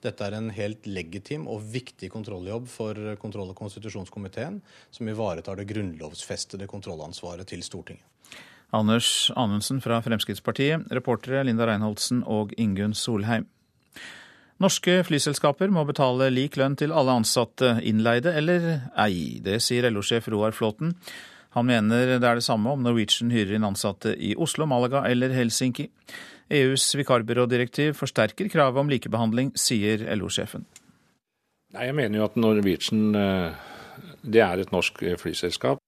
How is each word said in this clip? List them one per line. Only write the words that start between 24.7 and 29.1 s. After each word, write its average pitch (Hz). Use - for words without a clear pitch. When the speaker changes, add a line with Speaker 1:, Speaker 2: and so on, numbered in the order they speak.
Speaker 2:
eller 123
Helsinki. 127
E 147
U's 131
vikarbyrådirektiv 123
forsterker 127
kravet 139
om 143
likebehandling, 117